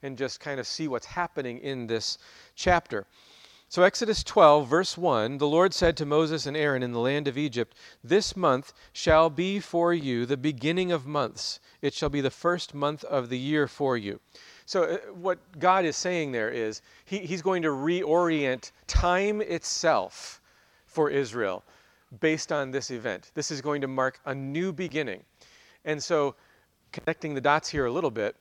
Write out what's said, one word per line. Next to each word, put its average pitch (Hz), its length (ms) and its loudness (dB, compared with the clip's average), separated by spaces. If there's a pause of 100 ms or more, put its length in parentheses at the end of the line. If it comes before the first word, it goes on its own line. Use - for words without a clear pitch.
and 135 120 -8
just 127 220 -4
kind 139 220 -8
of 117 80 -6
see 160 180 -4
what's 127 200 -4
happening 139 520 -6
in 131 300 -6
this 113 300 -4 (360)
chapter. 165 500 0 (640)
So 175 140 4
Exodus 202 400 4
twelve, 147 460 8
verse 170 280 2
one, 139 420 0
"The 147 100 2
Lord 170 260 4
said 165 220 2
to 156 100 -4
Moses 151 400 0
and 143 100 -4
Aaron 143 280 0
in 123 80 -4
the 120 80 -2
land 139 260 0
of 127 100 -2
Egypt, 123 380 -2 (300)
'This 175 320 0
month 139 360 2 (200)
shall 160 360 4
be 180 300 -2
for 170 340 0
you 135 320 -2
the 135 120 -2
beginning 156 560 -2
of 151 120 -2
months. 143 540 -4 (240)
It 139 120 0
shall 151 160 -2
be 143 100 -2
the 135 100 0
first - 440 -2
month 143 280 -2
of 131 260 -4
the 127 100 -4
year 143 280 0
for 131 300 -2
you.'" 101 240 -6 (460)
So, 180 180 0
uh, 160 140 -2 (140)
what 180 460 -6
God 180 260 4
is 151 100 0
saying 165 380 -2
there 113 160 0
is 113 320 -4 (240)
he, 190 140 -6
he's 180 240 -6
going 185 200 0
to 160 60 2
reorient 151 1000 0 (160)
time 196 560 2
itself - 1000 -2 (460)
for 151 240 2
Israel 113 540 -2 (560)
based 156 300 0
on 143 200 -2
this 131 200 -6
event. 113 440 -6
This 151 160 -6
is 147 100 -6
going 147 220 -2
to 131 60 -4
mark 131 360 -2
a 139 100 -6
new 143 380 -4
beginning. 143 500 -6 (600)
And 151 180 -4
so, 147 320 0 (580)
connecting 156 420 -4
the 135 80 -4
dots 143 260 2
here 143 160 0
a 120 80 0
little 156 180 0
bit 107 300 -2